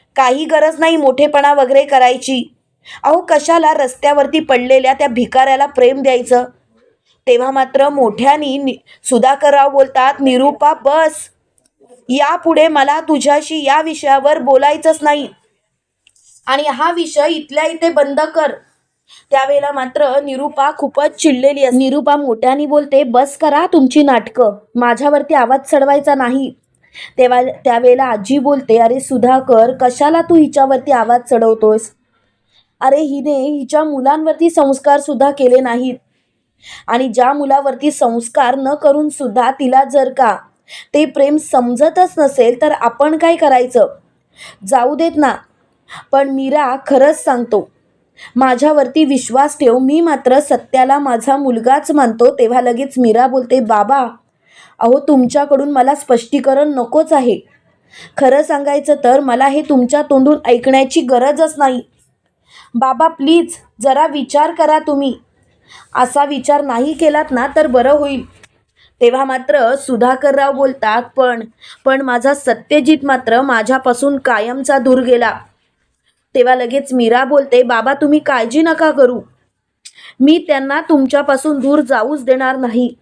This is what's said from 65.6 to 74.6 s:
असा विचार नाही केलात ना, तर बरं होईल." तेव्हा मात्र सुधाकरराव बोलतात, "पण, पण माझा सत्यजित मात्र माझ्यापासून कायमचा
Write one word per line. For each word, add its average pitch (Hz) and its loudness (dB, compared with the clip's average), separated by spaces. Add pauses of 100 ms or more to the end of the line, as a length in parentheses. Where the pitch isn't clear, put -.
असा 254 0
विचार 285 -2
नाही 277 -4
केलात 311 0
ना, 254 -2 (100)
तर 302 2
बरं 254 2
होईल." 285 -4 (640)
तेव्हा 247 2
मात्र 262 -2
सुधाकरराव 269 0
बोलतात, 247 -2 (140)
"पण, 247 -2 (420)
पण 269 0
माझा 262 -2
सत्यजित 285 0
मात्र 247 0
माझ्यापासून 262 -2
कायमचा 262 -2